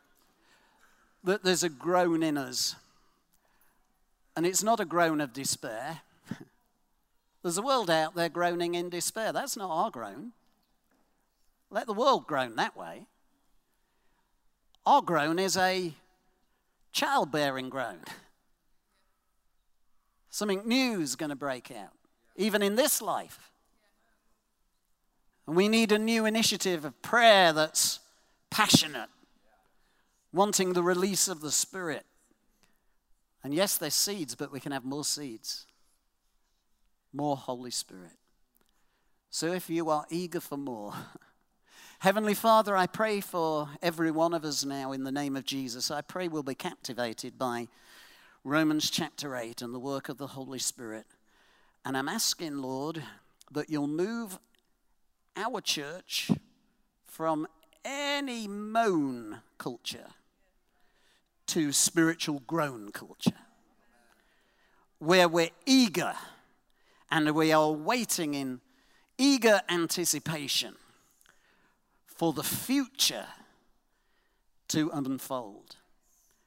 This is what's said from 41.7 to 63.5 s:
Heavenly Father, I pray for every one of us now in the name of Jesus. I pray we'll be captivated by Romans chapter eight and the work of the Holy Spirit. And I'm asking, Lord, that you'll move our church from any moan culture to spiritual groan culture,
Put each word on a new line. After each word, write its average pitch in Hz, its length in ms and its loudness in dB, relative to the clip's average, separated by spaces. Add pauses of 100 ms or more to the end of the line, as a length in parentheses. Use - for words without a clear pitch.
Heavenly 208 340 4
Father, 214 420 4
I 185 100 4
pray 214 340 0
for 160 500 -2 (100)
every 165 300 0
one 165 240 2
of 156 100 -2
us 139 200 -4
now 135 280 -6
in 135 120 -8
the 135 80 -6
name 139 240 -4
of 131 100 -8
Jesus. 127 440 -6
I 147 120 -4
pray 185 260 -6
we'll 156 140 -4
be 131 120 -6
captivated 120 840 -8
by 120 300 -4 (760)
Romans 156 460 2
chapter 147 460 -6
eight 117 260 -8
and 120 100 -10
the 127 60 -10
work 135 300 -6
of 135 100 -8
the 139 100 -10
Holy 131 300 -10
Spirit. 110 480 -8 (800)
And 135 120 -4
I'm 135 120 -4
asking, 165 500 -4
Lord, 139 440 -6 (480)
that 147 200 -6
you'll 147 160 -2
move 190 520 -4 (960)
our 214 240 -2
church - 720 -4 (760)
from 160 400 -2 (380)
any 277 640 -4
moan 175 920 0 (180)
culture - 500 -10 (1400)
to 151 240 0
spiritual 160 720 2
groan 135 440 -4
culture, - 420 -4 (1700)